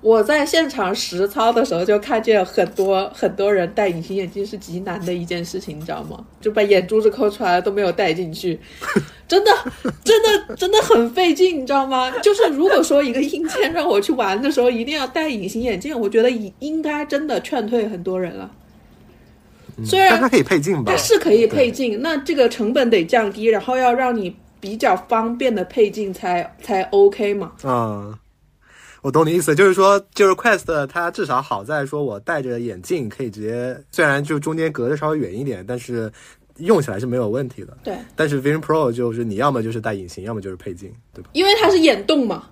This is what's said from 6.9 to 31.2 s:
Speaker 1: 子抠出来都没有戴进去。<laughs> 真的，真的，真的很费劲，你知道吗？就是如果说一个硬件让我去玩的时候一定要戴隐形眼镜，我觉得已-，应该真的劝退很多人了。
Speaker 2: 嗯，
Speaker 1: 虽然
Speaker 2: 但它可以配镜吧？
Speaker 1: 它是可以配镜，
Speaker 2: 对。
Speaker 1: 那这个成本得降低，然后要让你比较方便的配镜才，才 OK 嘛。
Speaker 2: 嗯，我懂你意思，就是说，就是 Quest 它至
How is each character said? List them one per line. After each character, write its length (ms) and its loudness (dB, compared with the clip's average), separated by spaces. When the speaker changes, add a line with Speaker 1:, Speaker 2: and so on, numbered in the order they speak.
Speaker 1:
子 80 6
抠 180 0
出 160 -4
来 160 4
都 120 -2
没 100 -2
有 100 2
戴 220 0
进 180 -6
去。 280 -6
<laughs> 380 -4
真 160 4
的， 80 6
真 180 6
的， 340 2
真 160 -2
的 120 6
很 260 4
费 240 2
劲， 260 2
你 60 -6
知 80 -2
道 140 2
吗？ 240 -2
就 140 6
是 140 4
如 180 2
果 160 4
说 180 4
一 100 0
个 120 -2
硬 240 -4
件 260 0
让 160 -2
我 100 4
去 120 -2
玩 280 0
的 120 -2
时 100 0
候 80 6
一 160 -2
定 100 -6
要 120 -4
戴 200 -2
隐 220 -6
形 100 -6
眼 200 -2
镜， 200 -6
我 80 -2
觉 140 2
得 80 4
已-， 300 -6
应 240 -6
该 220 -4
真 200 -4
的 160 -2
劝 240 -4
退 220 0
很 160 -10
多 180 -4
人 140 -6
了。 160 -14
Speaker 2:
嗯， 100 -10
Speaker 1:
虽 120 2
然 120 8
Speaker 2:
但 100 4
它 80 2
可 80 4
以 60 6
配 160 2
镜 240 -2
吧？ 80 -2
Speaker 1:
它 60 2
是 200 4
可 160 2
以 140 6
配 240 2
镜， 220 -2
Speaker 2:
对。 40 -4
Speaker 1:
那 200 -2
这 180 -4
个 120 4
成 240 -2
本 200 2
得 120 4
降 280 0
低， 140 -6
然 140 2
后 160 -4
要 160 2
让 240 0
你 200 -6
比 180 -10
较 180 2
方 280 0
便 180 -2
的 100 -2
配 260 2
镜 240 -8
才， 480 -4
才 300 -2
OK 420 4
嘛。 200 -8
Speaker 2:
嗯， 520 -4
我 100 -4
懂 140 4
你 80 0
意 80 2
思， 140 2
就 100 6
是 80 6
说， 260 4
就 140 4
是 80 4
Quest 500 0
它 240 -4
至 160 -4